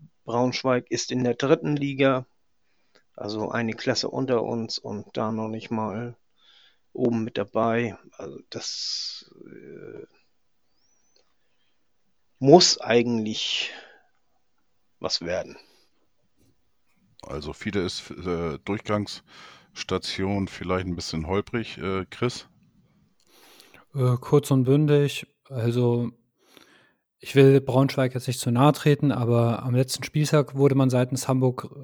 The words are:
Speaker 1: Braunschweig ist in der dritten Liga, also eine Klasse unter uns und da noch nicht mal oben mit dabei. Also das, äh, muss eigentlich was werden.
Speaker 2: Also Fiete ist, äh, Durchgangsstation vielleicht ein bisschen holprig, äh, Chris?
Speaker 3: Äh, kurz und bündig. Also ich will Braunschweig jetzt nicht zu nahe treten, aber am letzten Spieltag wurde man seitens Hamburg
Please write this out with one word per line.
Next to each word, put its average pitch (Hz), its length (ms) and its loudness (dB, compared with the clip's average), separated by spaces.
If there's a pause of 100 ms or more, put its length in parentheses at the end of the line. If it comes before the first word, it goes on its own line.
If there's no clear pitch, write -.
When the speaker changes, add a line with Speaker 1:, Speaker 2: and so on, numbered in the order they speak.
(240)
Speaker 1:
Braunschweig 123 680 -2
ist 120 220 -6
in 127 120 -2
der 120 120 0
dritten 156 400 0
Liga, 135 500 0 (880)
also 107 360 -6
eine 113 220 -4
Klasse - 360 -4
unter 131 320 -2
uns 113 380 -6
und 104 360 -12
da 113 160 -2
noch 110 160 -4
nicht 110 220 -10
mal 110 480 -6 (760)
oben 117 320 -2
mit 117 140 -8
dabei. 113 600 -2 (180)
Also - 220 -14 (100)
das, - 840 -10 (140)
äh, - 600 -18 (2250)
muss - 420 8
eigentlich 113 880 -2 (1300)
was - 220 -6
werden. 85 340 -6 (1700)
Speaker 2:
Also 76 320 -10
Fiete 101 280 -4
ist, - 280 -6
äh, 85 560 -6
Durchgangsstation - 1800 -6
vielleicht 92 400 -4
ein 87 80 -4
bisschen 80 320 -6
holprig, 104 500 -4
äh, 95 320 -4
Chris? - 400 -6 (1400)
Speaker 3:
Äh, 127 260 2
kurz 147 300 2
und 131 140 4
bündig. 143 640 2 (200)
Also 120 640 0 (1080)
ich - 160 -12
will 135 260 10
Braunschweig 131 540 2
jetzt 123 140 -8
nicht 127 120 -4
zu 120 120 -2
nahe 135 220 6
treten, 143 380 2
aber 117 520 2
am 127 100 -2
letzten 131 300 0
Spieltag 147 500 0
wurde 135 220 4
man 131 160 4
seitens 123 360 0
Hamburg 127 420 0 (140)